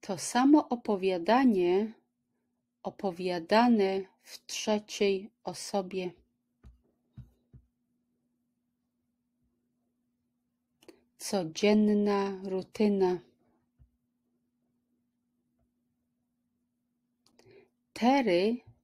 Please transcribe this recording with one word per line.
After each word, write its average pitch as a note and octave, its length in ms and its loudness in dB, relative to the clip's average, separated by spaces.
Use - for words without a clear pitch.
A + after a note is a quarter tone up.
To F#3+ 80 -6
samo C#4 520 4
opowiadanie G3+ 1200 0
opowiadane G3 1160 0
w - 240 -20
trzeciej G#3 880 -4
osobie. F#3 680 -8
Codzienna G3+ 1300 0
rutyna. F#3+ 760 0
Terry A3+ 640 0